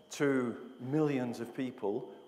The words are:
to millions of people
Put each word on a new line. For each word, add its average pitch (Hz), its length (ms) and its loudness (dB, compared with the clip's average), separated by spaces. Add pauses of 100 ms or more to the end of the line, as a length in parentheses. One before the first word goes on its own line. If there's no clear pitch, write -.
(120)
to 131 440 4 (240)
millions 127 600 2
of 117 160 -8
people 123 560 -2 (160)